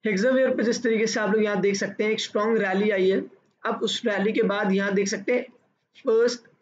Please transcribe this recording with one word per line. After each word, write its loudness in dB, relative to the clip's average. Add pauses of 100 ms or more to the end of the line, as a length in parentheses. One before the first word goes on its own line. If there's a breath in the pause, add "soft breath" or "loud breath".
Hexaware 2
पे 0
जिस -2
तरीके 2
से -2
आप -2
लोग 2
यहाँ 0
देख 2
सकते -4
हैं, 0
एक -2
strong -2
rally 0
आई 2
है। 2 (440)
अब -4
उस -4
rally 0
के 2
बाद 0
यहाँ 0
देख 0
सकते -4
हैं 0 (640)
first, 2 (140)